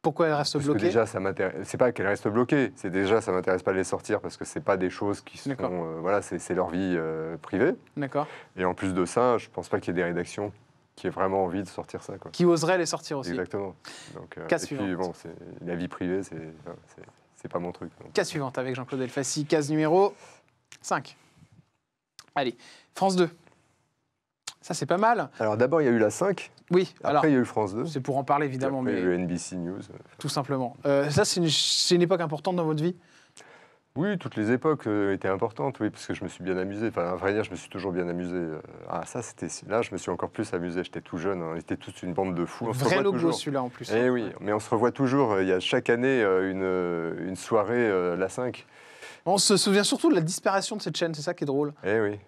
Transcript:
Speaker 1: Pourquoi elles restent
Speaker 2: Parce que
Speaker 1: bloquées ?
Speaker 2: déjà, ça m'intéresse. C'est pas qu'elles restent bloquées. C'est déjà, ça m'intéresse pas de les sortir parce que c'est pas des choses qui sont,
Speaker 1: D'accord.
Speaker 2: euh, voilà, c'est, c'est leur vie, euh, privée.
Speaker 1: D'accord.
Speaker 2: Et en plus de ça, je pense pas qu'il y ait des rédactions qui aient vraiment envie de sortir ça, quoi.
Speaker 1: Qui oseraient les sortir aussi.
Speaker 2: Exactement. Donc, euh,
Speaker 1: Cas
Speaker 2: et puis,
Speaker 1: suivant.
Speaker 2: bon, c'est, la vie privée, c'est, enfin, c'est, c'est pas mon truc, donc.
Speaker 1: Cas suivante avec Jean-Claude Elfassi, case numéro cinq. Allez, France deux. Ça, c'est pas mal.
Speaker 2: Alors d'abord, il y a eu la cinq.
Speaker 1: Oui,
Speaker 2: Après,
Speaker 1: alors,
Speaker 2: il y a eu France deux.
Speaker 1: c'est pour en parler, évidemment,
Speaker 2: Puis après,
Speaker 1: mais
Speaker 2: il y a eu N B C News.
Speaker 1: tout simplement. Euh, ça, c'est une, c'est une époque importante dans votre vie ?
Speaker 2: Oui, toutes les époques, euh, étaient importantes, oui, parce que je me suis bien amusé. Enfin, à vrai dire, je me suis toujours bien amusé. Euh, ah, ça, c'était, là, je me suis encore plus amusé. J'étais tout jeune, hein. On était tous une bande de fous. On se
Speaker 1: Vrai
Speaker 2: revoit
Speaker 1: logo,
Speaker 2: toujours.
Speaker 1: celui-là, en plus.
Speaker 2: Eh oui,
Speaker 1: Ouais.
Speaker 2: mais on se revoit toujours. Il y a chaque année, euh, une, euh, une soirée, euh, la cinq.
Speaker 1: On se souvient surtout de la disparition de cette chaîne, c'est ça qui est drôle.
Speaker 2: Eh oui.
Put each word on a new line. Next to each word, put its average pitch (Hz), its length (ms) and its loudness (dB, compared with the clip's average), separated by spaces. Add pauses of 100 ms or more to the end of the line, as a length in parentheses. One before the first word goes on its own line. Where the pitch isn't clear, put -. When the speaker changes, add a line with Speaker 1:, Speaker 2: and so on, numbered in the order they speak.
Speaker 1:
Pourquoi 165 260 2
elles 151 40 4
restent 143 220 0
Speaker 2:
Parce 139 100 0
que 147 60 2
Speaker 1:
bloquées ? 151 160 2
Speaker 2:
déjà, 113 200 4
ça 104 140 -4
m'intéresse. 95 340 -2 (100)
C'est - 120 -8
pas 123 160 6
qu'elles 95 140 -2
restent 101 220 0
bloquées. 123 480 4
C'est 95 140 -6
déjà, 98 300 4
ça 104 100 -4
m'intéresse 92 320 2
pas 98 100 0
de 95 40 2
les 92 80 2
sortir 101 360 -2
parce 85 160 -10
que - 80 -8
c'est - 160 -6
pas 98 160 2
des 92 140 0
choses 101 300 -4
qui - 180 -20
sont, 139 120 -8
Speaker 1:
D'accord. 123 220 -4
Speaker 2:
euh, 87 280 -6
voilà, 190 220 2
c'est, 180 160 -6
c'est - 160 -4
leur 87 160 2
vie, 92 260 0
euh, 80 400 -4
privée. 117 380 0 (220)
Speaker 1:
D'accord. 143 300 -4 (300)
Speaker 2:
Et 92 80 -2
en 90 100 0
plus 95 200 -4
de 90 100 2
ça, 120 340 2
je - 140 -6
pense - 160 -10
pas 104 120 0
qu'il - 140 -6
y 87 40 0
ait 92 40 2
des - 60 2
rédactions 87 440 -4 (440)
qui - 120 -10
aient - 20 0
vraiment 95 340 2
envie 92 180 -2
de 87 60 -8
sortir - 340 -12
ça, 98 140 -12
quoi. 82 160 -16
Speaker 1:
Qui 175 120 0
oseraient 170 340 4
les 165 80 0
sortir 160 320 -6
aussi. 90 120 -6
Speaker 2:
Exactement. 95 440 -4 (400)
Donc, - 240 -14
euh, 82 80 -10
Speaker 1:
Cas 170 120 4
Speaker 2:
et 170 80 -4
puis, 143 100 -8
Speaker 1:
suivant. 92 300 -2
Speaker 2:
bon, 85 80 -4
c'est, - 160 -16 (360)
la 87 100 -4
vie 87 120 -4
privée, 92 340 -2
c'est, 85 140 -12 (280)
enfin, 82 120 -12 (180)
c'est, - 80 -20 (320)
c'est - 160 -16
pas 92 80 -6
mon 87 140 -6
truc, - 180 -12 (100)
donc. - 120 -20
Speaker 1:
Cas 202 120 0
suivante 139 320 -6
avec 127 200 -4
Jean-Claude 131 240 -6
Elfassi, 139 460 -4
case 151 220 2
numéro 156 460 4 (680)
cinq. - 360 -6 (1200)
Allez, 131 200 -2 (380)
France 190 220 2
deux. 170 140 4 (1300)
Ça, - 140 -8
c'est 151 120 -2
pas 170 120 2
mal. 214 400 2
Speaker 2:
Alors 107 180 2
d'abord, 135 240 4
il 147 60 2
y - 20 6
a 120 40 6
eu 117 60 4
la 104 120 6
cinq. 185 400 -2 (200)
Speaker 1:
Oui, 180 280 4
Speaker 2:
Après, - 100 -2
Speaker 1:
alors, 147 180 4
Speaker 2:
il 151 60 8
y 131 40 8
a - 20 8
eu 123 80 6
France 104 280 -2
deux. 127 120 -2
Speaker 1:
c'est 147 140 -4
pour 131 180 -2
en 139 60 -2
parler, 143 220 2
évidemment, 135 360 -2
Speaker 2:
Puis 123 80 0
après, 95 120 -2
Speaker 1:
mais 90 40 0
Speaker 2:
il 90 40 4
y 87 40 4
a - 20 2
eu 92 60 0
N 90 40 -2
B 85 120 -2
C - 180 -8
News. 90 240 -6 (380)
Speaker 1:
tout 143 100 -6
simplement. 131 560 -4
Euh, 143 240 4
ça, 185 160 4
c'est 190 160 0
une, 165 80 4
c'est - 460 2
une 175 80 6
époque 175 180 4
importante 160 360 -4
dans 170 80 0
votre 156 180 0
vie ? 180 120 0 (1000)
Speaker 2:
Oui, 190 220 0
toutes - 180 -8
les 107 160 0
époques, 147 340 0
euh, 101 280 2
étaient 95 140 -2
importantes, 117 520 -2
oui, 107 80 0
parce - 180 -8
que 101 60 -6
je 82 100 -6
me 90 60 -6
suis 87 160 -12
bien 92 140 0
amusé. 101 300 -2
Enfin, 87 200 -2
à 90 60 -2
vrai 92 180 0
dire, 107 100 0
je 92 80 -6
me 90 60 -10
suis - 140 -14
toujours 95 220 -4
bien 90 140 0
amusé. 87 300 -4
Euh, 80 240 -4 (300)
ah, 85 160 -4
ça, 123 160 -8
c'était, - 260 -10 (180)
là, 107 140 0
je 110 120 -4
me 95 40 -8
suis 90 140 -6
encore 87 180 -2
plus - 240 -6
amusé. 87 320 -2
J'étais - 160 -10
tout - 160 -10
jeune, 90 240 -2
hein. 80 140 -6
On - 20 -6
était 85 220 -6
tous - 240 -14
une 90 100 -6
bande 92 220 0
de 85 100 0
fous. - 240 -6
On 107 60 -2
se 127 60 -4
Speaker 1:
Vrai 135 100 2
Speaker 2:
revoit 190 140 4
Speaker 1:
logo, 196 120 2
Speaker 2:
toujours. 165 180 2
Speaker 1:
celui-là, 139 280 -2
en 123 80 -4
plus. - 240 -14
Speaker 2:
Eh 123 160 4
oui, 120 140 0
Speaker 1:
Ouais. 90 160 -6
Speaker 2:
mais 101 120 -2
on 107 80 2
se - 80 -14
revoit 117 240 4
toujours. 127 480 4
Il 95 80 4
y 92 40 4
a 92 80 4
chaque 127 280 0
année, 123 340 4
euh, 95 280 4
une, 95 120 -2
euh, 87 640 0
une 92 80 -6
soirée, 113 520 2
euh, 90 260 2
la 95 140 0
cinq. - 380 -6 (580)
Speaker 1:
On 190 140 2
se 190 180 4
souvient 202 280 4
surtout 320 260 2
de 285 40 6
la 175 60 6
disparition 190 560 0
de 185 60 -8
cette 165 140 -6
chaîne, 165 180 -2
c'est 147 80 -8
ça 175 100 -4
qui 165 120 -4
est - 20 -2
drôle. 143 260 0 (120)
Speaker 2:
Eh 104 160 2
oui. 104 280 0